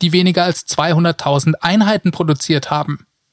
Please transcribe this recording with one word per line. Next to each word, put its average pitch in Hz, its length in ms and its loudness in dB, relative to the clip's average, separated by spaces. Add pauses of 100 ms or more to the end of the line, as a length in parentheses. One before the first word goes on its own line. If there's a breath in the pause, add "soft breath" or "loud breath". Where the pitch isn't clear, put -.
die 170 80 0
weniger 180 320 2
als 180 240 -2
zweihunderttausend 156 960 0
Einheiten 202 480 2
produziert 156 580 -2
haben. 151 380 -6 (260)